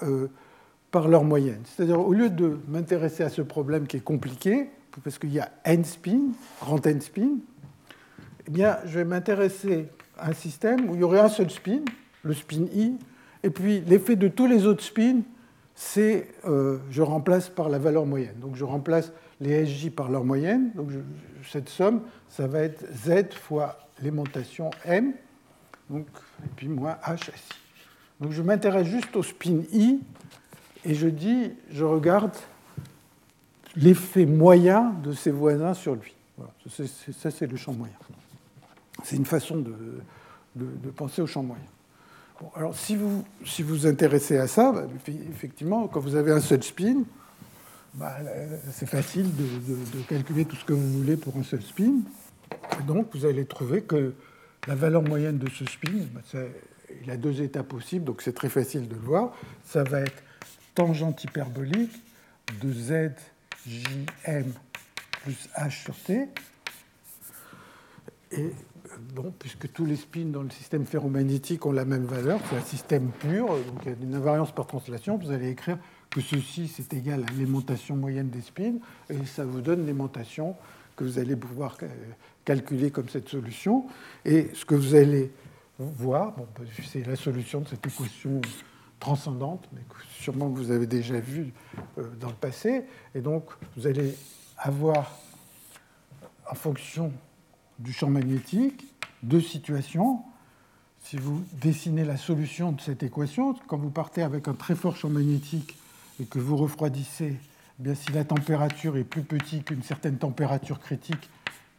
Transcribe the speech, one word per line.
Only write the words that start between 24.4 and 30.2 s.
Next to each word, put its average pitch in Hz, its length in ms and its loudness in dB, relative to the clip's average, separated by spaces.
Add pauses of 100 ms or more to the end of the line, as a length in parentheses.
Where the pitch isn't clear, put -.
M, 208 300 2 (760)
donc, 151 160 -6 (380)
et - 140 -8
puis 135 100 -10
moins 151 380 -4
H 170 240 -4
S - 0 -
I. - 920 -20
Donc 151 100 -4
je 156 80 -4
m'intéresse 190 460 4
juste 226 280 -2
au 185 80 2
spin 165 380 0 (100)
I, 240 300 6 (840)